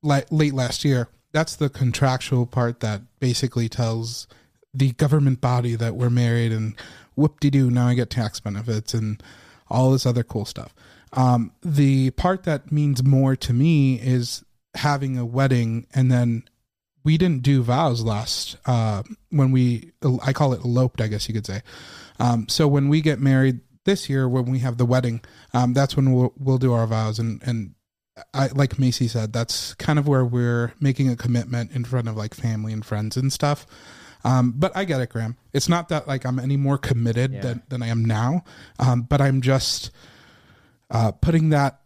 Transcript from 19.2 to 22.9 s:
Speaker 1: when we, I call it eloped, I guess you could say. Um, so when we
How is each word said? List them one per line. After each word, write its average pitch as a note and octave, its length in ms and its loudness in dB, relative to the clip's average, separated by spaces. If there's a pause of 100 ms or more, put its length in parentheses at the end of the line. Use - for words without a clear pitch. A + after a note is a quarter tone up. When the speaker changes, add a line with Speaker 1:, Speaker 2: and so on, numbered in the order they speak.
Speaker 1:
when C3+ 220 2
we, B2 420 0 (300)
I C3+ 100 -2
call C3+ 220 0
it A#2+ 100 -10
eloped, B2 380 0
I A2 60 -2
guess G#2+ 200 -6
you A2+ 60 -6
could G#2 100 -4
say. G2 160 -8 (580)
Um, A#2+ 300 0
so - 180 0
when C#3 220 2
we D#3 140 2